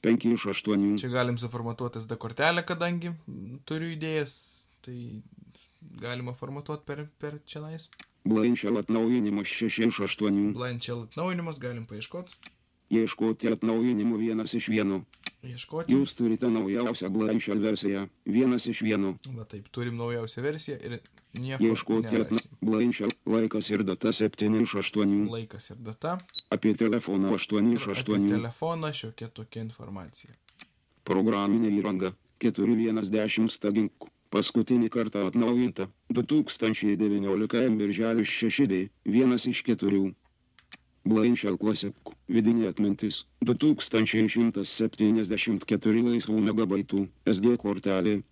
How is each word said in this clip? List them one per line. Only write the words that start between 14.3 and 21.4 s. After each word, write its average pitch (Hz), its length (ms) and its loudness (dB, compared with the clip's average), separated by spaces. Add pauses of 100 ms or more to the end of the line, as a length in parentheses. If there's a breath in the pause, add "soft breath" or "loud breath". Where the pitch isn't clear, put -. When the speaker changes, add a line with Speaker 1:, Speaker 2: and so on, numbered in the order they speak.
Speaker 1:
iš 117 160 -4
vieno. 101 300 2 (460)
Speaker 2:
Ieškoti. 127 480 -4
Speaker 1:
Jūs 135 240 2
turite 120 360 0
naujausią 107 600 -2
Blind 110 280 0
Shell 104 200 -2
versiją, 101 440 -2 (240)
vienas 123 400 2
iš 110 160 -4
vieno. 101 300 0 (180)
Speaker 2:
Va 113 160 -12
taip, 104 240 -16
turim 120 240 -6
naujausią 117 480 -6
versiją 151 400 -6
ir 120 140 -8 (340)
nieko 127 320 -2